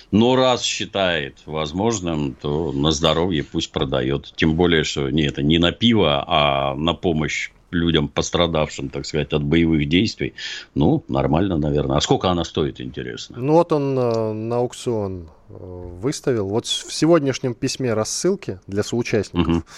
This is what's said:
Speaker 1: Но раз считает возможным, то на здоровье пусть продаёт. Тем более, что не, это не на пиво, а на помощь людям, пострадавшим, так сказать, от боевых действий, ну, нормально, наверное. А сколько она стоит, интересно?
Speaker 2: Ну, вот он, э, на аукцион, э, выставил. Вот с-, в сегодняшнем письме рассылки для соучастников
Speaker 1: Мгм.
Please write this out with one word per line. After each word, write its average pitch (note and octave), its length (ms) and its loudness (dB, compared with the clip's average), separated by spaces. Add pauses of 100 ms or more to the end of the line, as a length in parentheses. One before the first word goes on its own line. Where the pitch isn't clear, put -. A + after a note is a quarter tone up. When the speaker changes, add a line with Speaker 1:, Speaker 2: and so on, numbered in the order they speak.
(100)
Speaker 1:
Но A#2 240 6
раз B2+ 300 4
считает F2 720 -2 (100)
возможным, D#2 920 -2
то D2+ 320 -2
на C#2+ 180 2
здоровье D#2 540 0
пусть - 260 -6
продаёт. C#2 640 -2
Тем D#2+ 220 2
более, E2 260 4
что C#2+ 280 -4
не, D2+ 120 2
это C#2+ 200 -2
не D#2 160 4
на E2+ 120 4
пиво, F2+ 560 2
а C#2+ 480 0
на D#2 200 0
помощь D#2 560 -2 (220)
людям, E2 360 2
пострадавшим, D#2+ 800 -2
так C#2 180 -8
сказать, D2 260 -4
от D2+ 100 0
боевых D#2+ 460 2
действий, F2 460 0 (400)
ну, G#2 340 2
нормально, D2+ 500 2
наверное. C#2+ 380 0
А D2 40 2
сколько F#2+ 300 2
она E2+ 140 0
стоит, C#2+ 360 -4
интересно? B1 580 -12
Speaker 2:
Ну, C#3 160 0
вот E3+ 180 4
он, C#3 260 0
э, A2+ 340 0
на A2+ 260 -4
аукцион, G2+ 680 -4 (200)
э, G#2 60 -20
выставил. F#2+ 920 -4
Вот A2 180 -2
с-, - 200 -4
в - 60 -12
сегодняшнем C#3 640 2
письме B2+ 400 -2
рассылки A2 720 -2
для G2+ 160 -2
соучастников G2 640 0
Speaker 1:
Мгм. E2 160 2 (140)